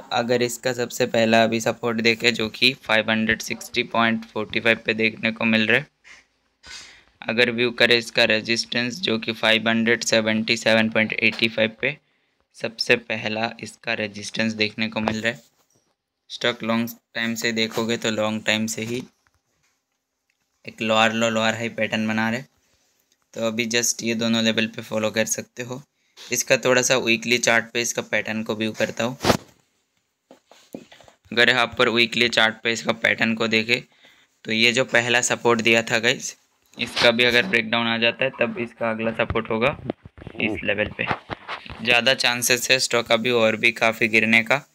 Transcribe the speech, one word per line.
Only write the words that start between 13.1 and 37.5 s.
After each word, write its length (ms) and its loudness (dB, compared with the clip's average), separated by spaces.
इसका 320 -8
resistance 580 -4
देखने 360 -2
को 120 -6
मिल 200 -6
रहा 120 -2
है। 100 -12
Stock 320 -4
long 260 -2
time 200 -4
से 180 -4
देखोगे 440 -2
तो 140 -4
long 360 -2
time 200 0
से 160 -6
ही 200 -8
एक 180 -12
lower 300 4
लो, 180 0
lower 240 0
हाई 160 -6
pattern 380 -4
बना 220 0
रहे। 120 -6
तो 120 -4
अभी 220 -2
just 340 -2
ये 140 -2
दोनों 280 0
लेवल 220 0
पे 160 -10
फॉलो 280 -4
कर 180 0
सकते 340 -8
हो। 200 -12
इसका 380 -2
थोड़ा 260 4
सा 160 2
weekly 420 0
chart 320 2
पे 100 -2
इसका 220 -6
pattern 380 -4
को 120 -4
व्यू 180 -2
करता 320 -4
हूँ। 120 -4
अगर 160 4
यहाँ 180 4
पर 100 4
weekly 400 2
chart 340 2
पे 100 -2
इसका 220 -4
pattern 400 0
को 140 -2
देखे 340 0
तो 80 -4
ये 200 4
जो 120 2
पहला 360 2
support 400 2
दिया 220 4
था 160 0
guys, 360 -2
इसका 320 2
भी 140 4
अगर 220 4
breakdown 400 0